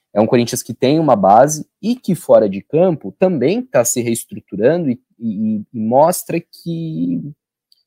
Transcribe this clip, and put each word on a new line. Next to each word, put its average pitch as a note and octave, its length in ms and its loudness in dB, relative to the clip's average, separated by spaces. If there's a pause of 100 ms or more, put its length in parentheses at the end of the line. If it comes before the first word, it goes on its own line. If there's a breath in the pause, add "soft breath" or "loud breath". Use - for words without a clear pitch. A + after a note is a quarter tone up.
(140)
é G2+ 80 0
um A2+ 60 2
Corinthians A#2+ 360 0
que A2+ 100 -12
tem C#3 240 0
uma D3 180 4
base A#2+ 520 4 (140)
e A#3 140 -4
que F#3+ 200 -2
fora A2+ 320 4
de F#2+ 140 -4
campo F3 580 -2
também F#3 420 0
tá C3 220 0
se - 160 -2
reestruturando A#2+ 920 -2
e, A#2+ 120 -4 (180)
e, A2 380 -4
e G#2+ 160 -10
mostra C#3 680 0
que, E3 800 -8 (640)